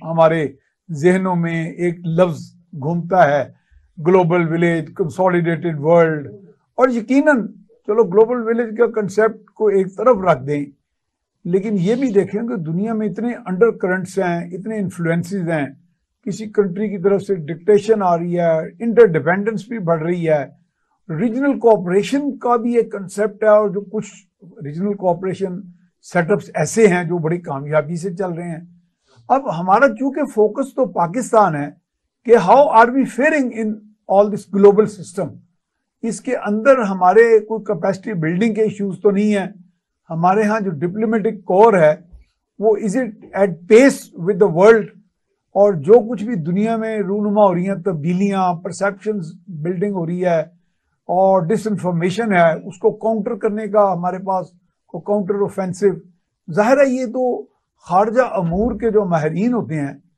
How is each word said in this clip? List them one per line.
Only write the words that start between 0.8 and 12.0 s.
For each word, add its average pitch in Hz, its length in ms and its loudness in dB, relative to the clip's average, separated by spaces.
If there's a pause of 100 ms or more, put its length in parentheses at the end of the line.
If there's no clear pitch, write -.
जहनों 180 460 2
में 165 420 -4
एक 175 320 -4
लफ्ज 165 360 0 (320)
घूमता 170 480 0
है, 139 300 0 (440)
ग्लोबल 175 460 2
विलेज, 165 460 -2
consolidated 170 880 -2
world। 160 480 2 (500)
और 254 120 2
यकीनन, 262 520 2 (460)
चलो, 233 160 2
ग्लोबल 220 440 2
विलेज 226 300 -2
का 233 140 4
concept 220 600 -2
को 214 160 0
एक 190 200 2
तरफ 220 340 0
रख 160 160 4
दें, 143 260 -4 (760)
लेकिन 196 340 -2
ये 185 160 0
भी 254 180 -2